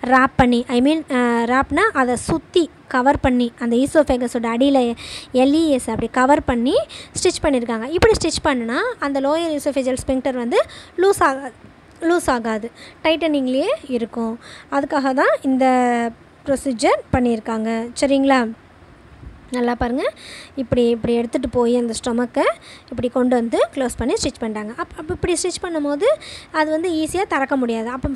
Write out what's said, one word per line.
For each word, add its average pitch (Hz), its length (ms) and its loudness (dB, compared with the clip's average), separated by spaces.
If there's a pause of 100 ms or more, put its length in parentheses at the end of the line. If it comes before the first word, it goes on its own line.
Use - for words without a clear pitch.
ராப் 262 340 4
பண்ணி, 247 320 2
I 247 140 2
mean, 302 180 4 (140)
அ, 254 60 2 (320)
ராப்னா 277 320 2 (100)
அதை 254 220 0
சுத்தி - 540 0 (180)
கவர் 269 320 2
பண்ணி, 247 400 2
அந்த 240 160 -2
esophagus-ஓட 247 800 2
அடியில 254 400 2 (380)
எல் 277 280 4
இ 330 60 2
எஸ் 262 220 0
அப்படி 226 180 -2
கவர் 269 360 4
பண்ணி 254 320 0 (440)
ஸ்டிச் - 240 0
பண்ணியிருக்காங்க. 240 540 -2
இப்படி 440 220 4
ஸ்டிச் - 280 -4
பண்ணுனா 247 320 0 (200)
அந்த 277 280 -2
லோயர் 320 320 0
esophageal 262 460 -2
sphincter 262 280 -2 (100)
வந்து 359 220 0 (320)
லூஸ் 392 320 4
ஆகாது, 269 240 -8 (480)
லூஸ் 339 340 0
ஆகாது, 220 360 -4 (320)
டைட்டனிங்லேயே 302 680 0 (280)
இருக்கும். 226 420 -6 (320)
அதுக்காக 277 420 0
தான் 392 280 2
இந்த 262 240 2 (800)
procedure 285 560 0 (120)
பண்ணியிருக்காங்க, 226 560 0 (300)
சரிங்களா? 269 520 2 (1000)
நல்லா 240 240 0
பாருங்க, 262 380 -2 (420)
இப்படி, 247 340 0
இப்படி 233 240 0
எடுத்துட்டு 240 360 -2
போய் 240 280 2
அந்த 240 220 -2
ஸ்டொமக்கை 247 460 0 (440)
இப்படி 240 200 -4
கொண்டு 254 260 2
வந்து 233 240 0 (160)
close 254 220 -4
பண்ணி 254 240 -2
stitch - 200 -6
பண்ணிட்டாங்க. 214 400 -8
அப்-, - 160 -10
அப்ப 330 160 -8
இப்படி 339 280 -2
stitch - 220 -6
பண்ணும்போது 302 420 -2 (460)
அது 311 200 0
வந்து 330 180 0
ஈஸியா 320 440 -2
திறக்க 277 220 0
முடியாது. 233 340 -2
அப்ப 262 260 -6